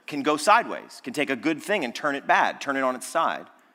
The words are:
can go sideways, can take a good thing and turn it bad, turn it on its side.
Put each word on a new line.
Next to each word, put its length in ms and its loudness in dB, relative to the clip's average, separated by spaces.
can 160 -6
go 140 2
sideways, 640 2
can 120 -10
take 160 0
a 60 0
good 260 -2
thing 200 0
and 120 -4
turn 200 -2
it 120 -6
bad, 340 2
turn 160 -4
it 60 0
on 120 0
its 120 -10
side. 400 -2